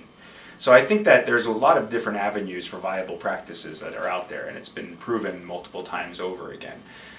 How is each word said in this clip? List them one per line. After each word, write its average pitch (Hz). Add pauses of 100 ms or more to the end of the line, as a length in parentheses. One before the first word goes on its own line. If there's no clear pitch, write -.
(580)
So 127
I 127
think 208
that 131
there's 117
a 113
lot 127
of 110
different 110
avenues 98
for 98
viable 95
practices 82
that 80
are -
out 90
there, -
and -
it's -
been -
proven 95
multiple 87
times 87
over 92
again. - (380)